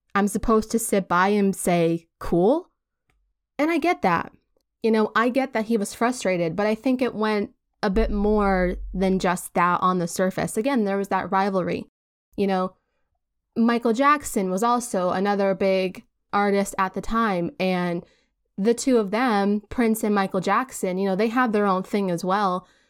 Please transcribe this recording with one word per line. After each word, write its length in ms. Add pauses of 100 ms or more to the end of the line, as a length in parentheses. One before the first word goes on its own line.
(140)
I'm 140
supposed 440
to 60
sit 300
by 200
and 280
say, 520 (100)
'Cool?'" 500 (880)
And 120
I 80
get 240
that. 300 (500)
You 80
know, 260
I 120
get 260
that 120
he 100
was 180
frustrated, 640
but 100
I 80
think 260
it 140
went 380 (300)
a 60
bit 220
more 640 (160)
than 260
just 360
that 260
on 180
the 80
surface. 520
Again, 260
there 140
was 100
that 240
rivalry. 540 (500)
You 100
know, 280 (800)
Michael 380
Jackson 560
was 120
also 480
another 440
big 500 (280)
artist 460
at 160
the 60
time, 580
and 460 (520)
the 180
two 240
of 120
them, 580
Prince 360
and 100
Michael 260
Jackson, 580
you 100
know, 80
they 120
had 240
their 140
own 160
thing 280
as 140
well. 440 (220)